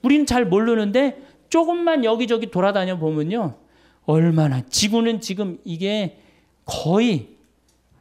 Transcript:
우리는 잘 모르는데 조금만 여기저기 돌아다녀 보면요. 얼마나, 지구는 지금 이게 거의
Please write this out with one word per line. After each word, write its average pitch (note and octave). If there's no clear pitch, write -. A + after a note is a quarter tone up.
우리는 C#4+
잘 B3
모르는데 A3
조금만 E4
여기저기 A3+
돌아다녀 F#3
보면요. D#3
얼마나, D#3
지구는 A3+
지금 F#3+
이게 F#3+
거의 F#3